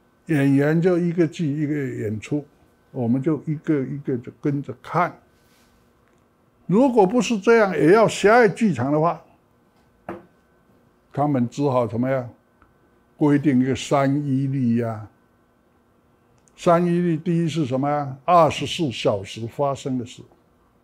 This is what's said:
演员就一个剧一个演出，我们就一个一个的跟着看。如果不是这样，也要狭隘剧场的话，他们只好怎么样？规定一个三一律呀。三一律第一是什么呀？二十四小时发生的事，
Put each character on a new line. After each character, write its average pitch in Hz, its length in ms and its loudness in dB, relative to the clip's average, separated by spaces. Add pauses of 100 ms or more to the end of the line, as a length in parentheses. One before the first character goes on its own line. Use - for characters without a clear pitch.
(260)
演 139 280 2
员 151 260 2
就 180 180 2
一 175 140 -2
个 170 140 2
剧 160 200 -4
一 147 200 -4
个 147 80 -4
演 120 440 -6
出， 147 280 -6 (440)
我 127 160 -4
们 131 160 0
就 156 240 -2
一 156 100 -4
个 151 260 -2
一 139 160 -8
个 139 200 -4
的 - 220 -12
跟 143 220 -2
着 123 200 -12
看。 170 320 -2 (1500)
如 240 240 4
果 220 160 4
不 247 140 0
是 220 180 -2
这 233 200 4
样， 196 160 2
也 151 180 4
要 214 160 6
狭 - 240 2
隘 240 160 6
剧 202 240 0
场 123 180 -4
的 151 80 2
话， 160 240 -2 (1900)
他 143 160 -2
们 127 200 0
只 143 200 -6
好 127 180 0
怎 110 140 -6
么 131 100 -2
样？ 127 180 -2 (880)
规 143 220 4
定 135 220 2
一 127 40 2
个 127 120 0
三 139 340 0 (140)
一 135 220 -2
律 127 300 0
呀。 113 300 -6 (1500)
三 175 280 2
一 175 40 0
律 175 280 0
第 170 280 -2
一 165 40 -2
是 151 180 -4
什 131 120 -4
么 143 120 -2
呀？ 143 340 -4
二 170 260 4
十 139 160 -6
四 156 240 -4
小 110 320 -2
时 110 240 -12
发 139 280 -4
生 127 240 -8
的 117 80 -8
事， - 160 -20 (600)